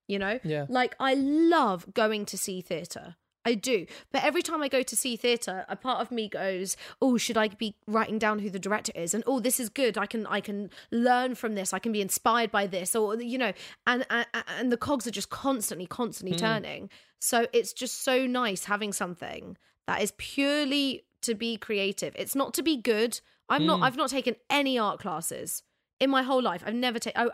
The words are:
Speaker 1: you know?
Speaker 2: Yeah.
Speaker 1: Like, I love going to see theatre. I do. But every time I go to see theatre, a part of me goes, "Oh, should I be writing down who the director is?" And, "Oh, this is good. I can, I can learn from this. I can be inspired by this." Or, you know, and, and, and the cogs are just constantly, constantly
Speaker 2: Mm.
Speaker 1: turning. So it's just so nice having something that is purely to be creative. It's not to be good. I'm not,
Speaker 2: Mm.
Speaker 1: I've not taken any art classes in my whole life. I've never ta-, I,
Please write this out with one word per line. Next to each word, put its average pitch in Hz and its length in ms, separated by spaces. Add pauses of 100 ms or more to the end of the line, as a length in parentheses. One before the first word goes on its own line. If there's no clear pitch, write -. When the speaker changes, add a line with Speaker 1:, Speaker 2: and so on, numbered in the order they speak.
Speaker 1:
you 196 120
know? 202 260
Speaker 2:
Yeah. 151 260
Speaker 1:
Like, 247 280
I 269 140
love 277 800
going 214 320
to 196 140
see 185 240
theatre. 170 540 (280)
I 240 100
do. 202 320 (260)
But 269 120
every 302 180
time 320 200
I 277 60
go 262 140
to 247 140
see 240 200
theatre, 233 540
a 196 60
part 240 260
of 226 80
me 226 180
goes, 190 480 (240)
"Oh, 254 160
should 220 220
I 220 100
be 208 280 (100)
writing 214 320
down 214 220
who 202 100
the 190 80
director 196 360
is?" 170 200
And, 220 120
"Oh, 262 140
this 240 180
is 233 120
good. 233 260
I 202 80
can, 214 220
I 196 160
can 202 260 (220)
learn 247 440
from 220 200
this. 190 180
I 185 60
can 226 120
be 208 120
inspired 226 480
by 202 160
this." 185 280
Or, 214 200
you 240 240
know, 220 160 (320)
and, 247 240
and, 233 160 (320)
and 247 120
the 240 60
cogs 262 300
are 233 60
just 196 180
constantly, 202 560
constantly 185 500
Speaker 2:
Mm. 170 40
Speaker 1:
turning. 196 500 (320)
So 233 320
it's 233 180
just - 300
so 262 240
nice 247 380
having 202 280
something - 640 (300)
that - 160
is 202 160
purely 285 880 (160)
to 233 120
be 233 220
creative. 196 600
It's - 160
not 269 200
to - 80
be 302 140
good. 220 440 (280)
I'm 294 160
not, 311 160
Speaker 2:
Mm. - 40
Speaker 1:
I've 254 120
not 277 140
taken 254 260 (140)
any 269 280
art 196 220
classes 160 640 (380)
in 269 100
my 262 120
whole 254 200
life. 175 240
I've 214 80
never 240 240
ta-, 226 180
I, 233 180